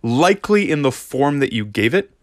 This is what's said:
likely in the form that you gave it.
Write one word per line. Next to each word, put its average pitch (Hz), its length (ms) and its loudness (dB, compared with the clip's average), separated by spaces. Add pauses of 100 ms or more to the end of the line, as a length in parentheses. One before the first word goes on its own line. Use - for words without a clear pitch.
likely 185 680 2
in 151 120 -2
the 131 100 2
form 143 480 -2
that 139 120 0
you 107 140 -4
gave 107 260 -2
it. 196 180 -2 (120)